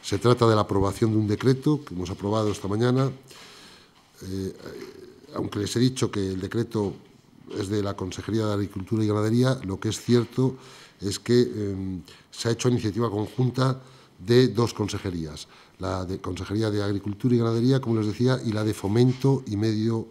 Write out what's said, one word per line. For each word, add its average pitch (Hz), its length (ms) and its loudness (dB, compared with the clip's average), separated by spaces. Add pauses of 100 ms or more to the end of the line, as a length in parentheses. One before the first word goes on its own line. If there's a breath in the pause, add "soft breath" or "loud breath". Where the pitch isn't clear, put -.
Se 101 180 -2
trata 120 280 6
de 110 80 6
la 104 60 4
aprobación 101 500 2
de 107 60 2
un 107 100 2
decreto 131 580 0
que - 80 -12
hemos 90 160 -6
aprobado 104 420 -2
esta 95 160 -6
mañana. 123 420 2 (1120 loud breath)
Eh, 95 300 -6 (800)
aunque 98 240 -6
les 101 160 -4
he 117 40 2
dicho 127 320 2
que 104 80 -4
el 95 220 -2
decreto 107 520 -4 (640)
es 101 120 -4
de 104 120 0
la 98 140 -4
Consejería 98 500 -4
de 107 80 0
Agricultura 101 500 -2
y 107 40 2
Ganadería, 113 560 2
lo 95 160 -6
que 110 100 -2
es - 120 -6
cierto 127 560 2 (420 loud breath)
es 98 200 -6
que, 123 220 4
em, 98 600 -2 (300 loud breath)
se - 180 -4
ha - 20 0
hecho 117 160 0
a 123 40 4
iniciativa 110 380 0
conjunta 127 680 0 (400 loud breath)
de 120 300 6
dos 110 240 0
consejerías, 87 760 -6 (320 loud breath)
la 92 240 -4
de 92 160 -6
Consejería 98 520 -4
de 104 120 0
Agricultura 104 520 0
y - 20 4
Ganadería, 117 420 2
como 117 180 0
les 107 100 0
decía, 123 360 0
y 117 80 -2
la 107 120 -2
de 107 100 0
Fomento 127 720 2
y 104 80 -4
Medio 110 560 0